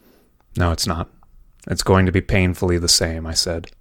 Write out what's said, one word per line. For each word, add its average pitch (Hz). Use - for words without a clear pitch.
"No, 87
it's -
not. 87
It's -
going 95
to 90
be 95
painfully 90
the 85
same," 82
I 82
said. -